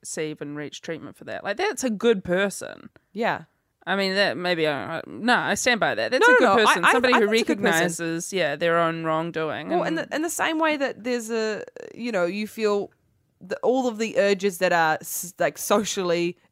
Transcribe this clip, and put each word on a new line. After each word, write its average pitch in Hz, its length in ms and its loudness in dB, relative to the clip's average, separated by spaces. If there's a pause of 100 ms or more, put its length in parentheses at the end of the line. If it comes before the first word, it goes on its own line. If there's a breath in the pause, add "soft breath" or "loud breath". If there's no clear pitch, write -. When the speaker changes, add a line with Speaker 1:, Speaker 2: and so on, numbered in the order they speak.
Speaker 1:
receive 156 400 -8
and 147 120 -10
reach 147 280 -12
treatment 143 340 -12
for - 80 -20
that." - 200 -10
Like, 202 120 -6
that's 381 260 -4
a 262 60 0
good 220 360 2
person. 180 680 -4 (240)
Speaker 2:
Yeah. 190 300 -2 (420)
Speaker 1:
I 180 100 -2
mean, 190 200 0
that 180 200 2
maybe 175 300 0
I, 143 320 -4
I, - 80 -10
no, 165 320 -2
I 165 160 0
stand 233 260 0
by 147 140 2
that. 113 160 0
That's 330 180 4
Speaker 2:
No, 508 60 8
Speaker 1:
a - 20 8
Speaker 2:
no, - 20 8
Speaker 1:
good 359 60 6
Speaker 2:
no. 208 80 6
I, 220 140 6
Speaker 1:
person. 180 180 4
Speaker 2:
I, 330 80 8
Speaker 1:
Somebody 254 220 4
Speaker 2:
I 226 60 6
Speaker 1:
who 208 80 4
Speaker 2:
think 226 120 2
it's - 80 0
a 330 60 2
good 202 100 -6
person. 170 80 4
Speaker 1:
recognizes, 170 640 -2
yeah, 156 200 0
their 165 220 2
own 165 280 0
wrongdoing. 160 680 -2
Speaker 2:
Well, 330 140 0
in 330 120 -2
Speaker 1:
and 311 140 -6
Speaker 2:
the, - 60 -6
in 294 40 -2
the 339 80 -2
same 320 300 -2
way 311 180 0
that 262 280 -4
there's 240 260 -4
a, 220 340 -4 (300)
you 240 180 -8
know, 180 140 2
you 208 200 -4
feel 208 440 -2 (500)
the, 185 220 -8
all 254 260 2
of 220 80 -2
the 220 220 -2
urges 196 400 2
that 180 160 2
are 160 260 4
s-, - 380 -10
like, 156 180 0
socially 180 800 0 (160)